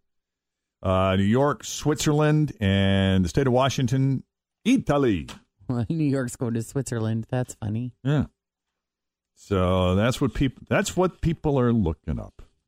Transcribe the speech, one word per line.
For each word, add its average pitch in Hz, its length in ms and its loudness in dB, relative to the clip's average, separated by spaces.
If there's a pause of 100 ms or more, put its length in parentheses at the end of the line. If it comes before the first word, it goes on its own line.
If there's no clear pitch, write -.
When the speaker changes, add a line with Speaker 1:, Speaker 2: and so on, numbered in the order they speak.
(800)
Speaker 1:
Uh, 95 340 2
New 98 80 2
York, 131 400 2
Switzerland, 151 960 0
and 98 640 2
the 87 60 -2
state 139 180 0
of 120 60 2
Washington, 135 720 0 (400)
Italy. 139 640 2 (400)
Speaker 2:
Well, 120 180 -2
<laughs> - 40 -4
New 160 140 -2
York's 131 320 -2
going 117 200 -4
to 113 80 -4
Switzerland. 113 640 -4
That's 127 260 -4
funny. 110 380 -6 (100)
Speaker 1:
Yeah. 139 220 0 (1080)
So 92 600 2
that's 113 260 0
what 131 120 0
peop-, - 360 -4
that's 190 260 -2
what 180 260 0
people 151 380 -2
are 120 140 2
looking 80 460 -2
up. - 220 -18 (260)